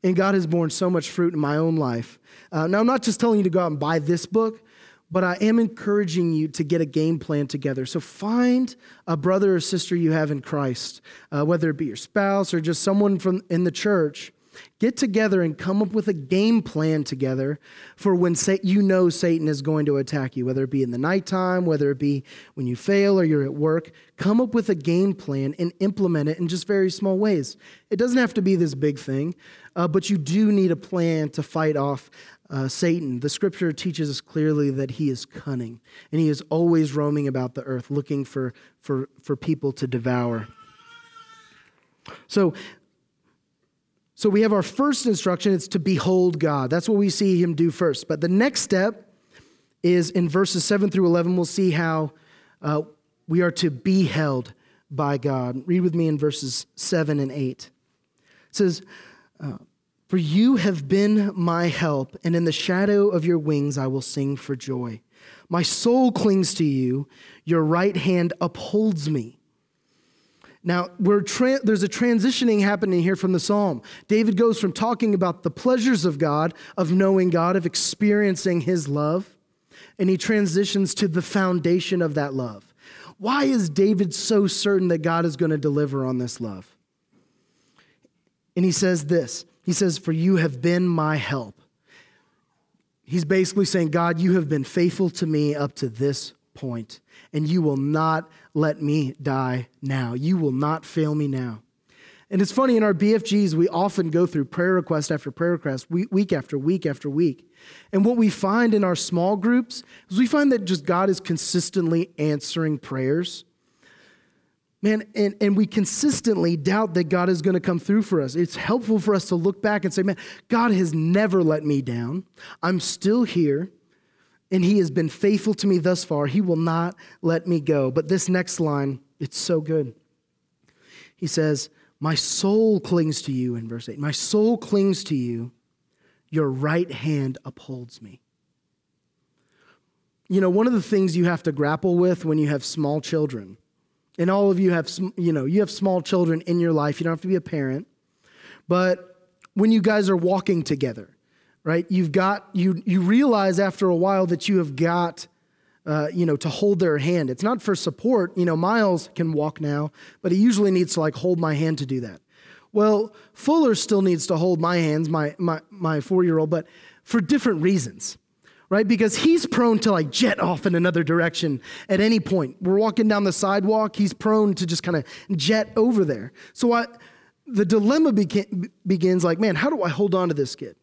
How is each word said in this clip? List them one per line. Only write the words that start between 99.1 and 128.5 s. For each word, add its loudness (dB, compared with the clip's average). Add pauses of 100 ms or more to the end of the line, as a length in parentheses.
die -4 (120)
now. -4
You -2
will 0
not -2
fail -2
me -2
now." -6 (640)
And 0
it's -2
funny, 4
in 4
our 2
B 2
F 2
Gs, 0
we 2
often -2
go 2
through -4
prayer -2
request -2
after -6
prayer -2
request, -6
we-, -2
week 0
after -4
week -2
after -4
week. -2 (440)
And 2
what 2
we 4
find 2
in 2
our 0
small 0
groups -2 (260)
is -2
we 4
find 4
that 2
just -2
God 2
is 0
consistently -2
answering -2
prayers. -4 (1400)
Man, 2 (100)
and, 0
and 4
we 4
consistently 0
doubt 0
that 2
God 0
is 0
gonna 2
come -2
through 0
for 0
us. -6
It's -2
helpful -2
for 2
us -2
to 0
look -2
back 0
and -2
say, 0
"Man, 0 (320)
God 2
has 2
never 2
let 0
me 0
down. -6 (380)
I'm 0
still 0
here, 0 (840)
and 2
he 4
has 2
been 0
faithful 0
to -4
me 2
thus 0
far. -2
He 0
will 0
not -2 (260)
let 0
me 0
go." 0
But -2
this 0
next -2